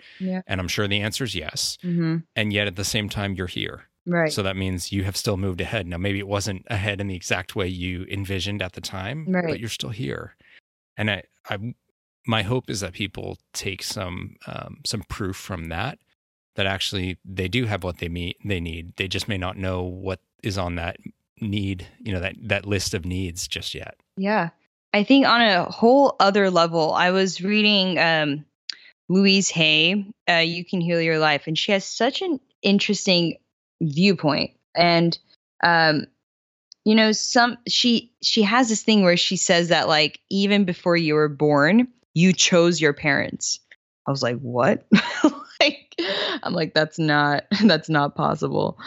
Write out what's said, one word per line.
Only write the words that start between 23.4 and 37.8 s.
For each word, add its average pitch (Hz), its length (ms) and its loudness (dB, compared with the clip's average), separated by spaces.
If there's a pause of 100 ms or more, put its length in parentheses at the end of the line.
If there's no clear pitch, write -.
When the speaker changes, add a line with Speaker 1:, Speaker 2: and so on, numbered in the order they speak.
Speaker 2:
just - 280 -10
yet. - 220 -14 (200)
Speaker 1:
Yeah. 196 340 -2 (440)
I 208 100 4
think 277 220 8
on 233 160 6
a 190 220 4
whole 262 540 4
other 196 320 4
level, 165 420 2
I 180 180 4
was 190 320 0
reading, 202 560 2
um, 151 460 0 (640)
Louise 190 400 4
Hay, 165 560 2 (220)
uh, 175 80 4
You 170 280 0
Can 185 160 -4
Heal 170 200 0
Your 165 180 0
Life, 151 280 2
and 160 120 -4
she - 140 -2
has 196 120 0
such - 380 -4
an 339 180 -4 (220)
interesting 185 760 2 (460)
viewpoint. 160 680 2 (220)
And, 170 440 2 (440)
um, 165 440 4 (800)
you 214 100 4
know, 220 180 6
some, 233 460 2 (100)
she, - 440 0 (100)